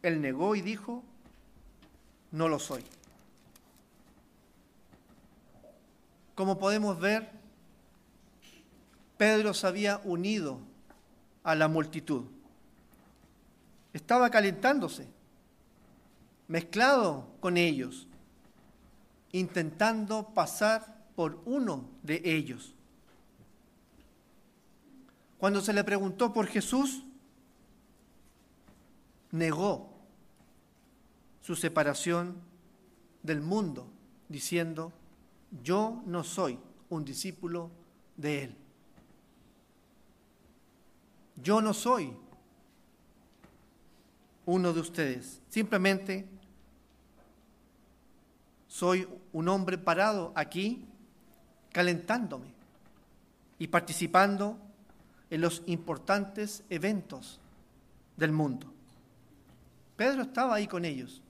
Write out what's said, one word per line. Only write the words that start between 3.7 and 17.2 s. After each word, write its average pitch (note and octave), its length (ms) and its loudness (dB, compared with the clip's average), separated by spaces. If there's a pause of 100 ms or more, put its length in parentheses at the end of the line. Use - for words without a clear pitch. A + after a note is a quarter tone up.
Como F#3+ 240 0
podemos G3+ 400 0
ver, G#3+ 280 0 (1900)
Pedro G#3+ 360 6
se - 140 -2
había G3+ 380 0
unido F3 560 -2 (840)
a D#3+ 140 2
la D#3 100 4
multitud. D#3 560 -2 (1700)
Estaba A#3+ 380 4
calentándose, G3+ 800 2 (1400)
mezclado F#3 960 2